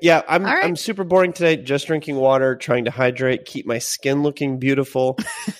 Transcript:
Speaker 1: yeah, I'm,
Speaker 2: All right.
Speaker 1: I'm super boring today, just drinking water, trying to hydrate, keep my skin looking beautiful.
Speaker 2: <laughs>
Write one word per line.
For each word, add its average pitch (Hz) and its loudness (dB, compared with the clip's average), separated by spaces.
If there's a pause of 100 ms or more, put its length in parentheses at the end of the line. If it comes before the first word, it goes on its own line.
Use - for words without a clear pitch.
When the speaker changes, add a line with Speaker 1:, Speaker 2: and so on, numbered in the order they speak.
Speaker 1:
yeah, 160 4
I'm, 185 2
Speaker 2:
All - 0
right. 370 2
Speaker 1:
I'm 175 -2
super 196 -6
boring 180 4
today, 165 2
just 139 -4
drinking 151 -4
water, 131 4
trying 123 -2
to 117 -2
hydrate, 127 0
keep - -10
my 117 -2
skin 139 -2
looking 143 -2
beautiful. 131 0
Speaker 2:
<laughs> - -10 (320)